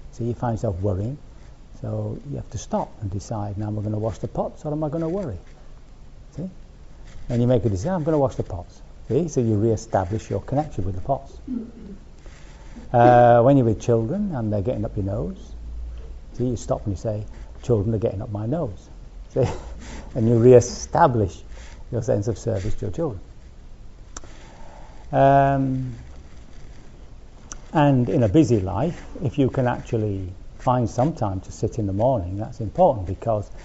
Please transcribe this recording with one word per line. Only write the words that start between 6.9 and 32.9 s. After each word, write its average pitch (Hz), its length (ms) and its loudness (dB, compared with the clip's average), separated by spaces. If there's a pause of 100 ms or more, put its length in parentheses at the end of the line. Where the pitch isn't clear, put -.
And 120 120 2
you 120 60 4
make 123 180 4
a 113 40 2
decision, 101 240 -2
"I'm 170 100 0
gonna 156 160 2
wash 131 160 2
the 113 80 -2
pots." - 380 -12 (260)
See? 151 200 0
So 139 140 0
you 110 160 4
re-establish 104 720 0
your 104 120 -4
connection 143 440 -2
with 95 100 -2
the - 60 -4
pots. - 380 -4 (1500)
Uh, 120 480 10
when 139 160 8
you're 123 80 6
with 107 140 2
children 139 560 0
and 110 160 -2
they're 104 100 0
getting 113 240 -2
up - 100 -6
your 101 100 -2
nose, 139 480 -6 (800)
see, 120 120 -2
you 120 120 0
stop - 280 -4
and 101 80 -2
you - 40 -6
say, 107 280 -4 (360)
"Children 113 340 2
are 101 40 0
getting 98 220 -2
up 117 100 -8
my 104 140 -4
nose." 127 440 -4 (400)
See? 131 160 2
<laughs> - 60 0 (640)
And 113 140 2
you 117 120 6
re-establish 123 1040 6 (480)
your 120 120 -4
sense 110 260 0
of 110 100 -2
service 104 380 -2
to - 120 -2
your 104 40 -4
children. 131 300 -4 (1900)
Um, 135 840 4 (1800)
and 139 360 6
in 117 140 4
a 107 60 6
busy 120 300 6
life, 92 460 -2 (180)
if 123 140 -2
you 135 120 4
can 123 180 0
actually 107 640 -2 (300)
find 123 300 2
some 147 240 2
time 98 280 -2
to - 100 -14
sit - 280 -4
in 104 80 -2
the 92 60 -2
morning, 101 440 0
that's 117 220 -8
important, 113 480 2